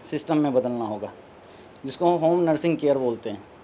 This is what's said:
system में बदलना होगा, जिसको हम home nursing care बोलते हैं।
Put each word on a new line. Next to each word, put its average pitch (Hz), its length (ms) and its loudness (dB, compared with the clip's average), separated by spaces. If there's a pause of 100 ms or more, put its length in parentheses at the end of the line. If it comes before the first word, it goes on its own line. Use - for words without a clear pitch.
(100)
system 151 280 -2
में 147 160 2
बदलना 123 300 0
होगा, 104 260 -6 (720)
जिसको 135 220 -2
हम 175 140 2
home 170 220 2
nursing 160 340 2
care 143 220 2
बोलते 117 320 -2
हैं। 101 120 -12 (220)